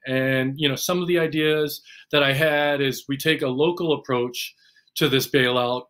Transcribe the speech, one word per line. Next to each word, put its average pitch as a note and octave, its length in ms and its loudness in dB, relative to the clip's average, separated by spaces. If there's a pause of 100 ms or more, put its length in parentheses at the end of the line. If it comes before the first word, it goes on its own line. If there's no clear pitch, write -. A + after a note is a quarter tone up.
And, C3 500 0
you D3 120 0
know, C3 80 0
some F3+ 260 -2
of E3+ 60 -4
the E3+ 100 2
ideas D3+ 640 0 (300)
that C#3+ 100 4
I C#3 120 2
had D3 460 2
is C3 280 -2
we C#3 80 -2
take D#3 260 0
a C#3 60 0
local D#3+ 460 0
approach B2 600 -4 (400)
to D3+ 140 0
this C3 180 2
bailout, B2 640 0